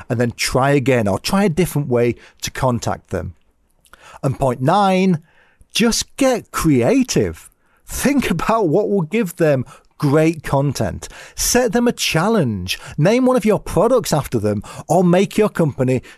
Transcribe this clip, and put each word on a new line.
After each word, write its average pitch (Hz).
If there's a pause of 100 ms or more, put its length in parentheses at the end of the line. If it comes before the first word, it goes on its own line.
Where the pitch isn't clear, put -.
and 117
then 120
try 135
again, 123
or 98
try 196
a 202
different 151
way 120 (260)
to -
contact 120
them. 87 (880)
And 131
point 127
nine, 185 (500)
just -
get 254
creative. 135 (360)
Think -
about 214
what 196
will 202
give 190
them 143 (320)
great 156
content. 123 (280)
Set 240
them 240
a 240
challenge. 160 (180)
Name 226
one 254
of 214
your 202
products 233
after 131
them, 104 (260)
or 175
make 180
your 208
company 127 (140)